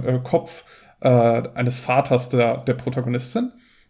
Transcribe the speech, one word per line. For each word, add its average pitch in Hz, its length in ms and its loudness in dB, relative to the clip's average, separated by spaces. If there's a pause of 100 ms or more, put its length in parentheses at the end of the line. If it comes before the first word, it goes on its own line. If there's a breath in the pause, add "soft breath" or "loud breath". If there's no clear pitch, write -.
äh, 127 140 0
Kopf, - 440 -4 (380 loud breath)
äh, 135 60 2
eines 120 720 2
Vaters 127 480 0
der, 117 300 2
der 131 160 -2
Protagonistin. 127 800 -4 (360 soft breath)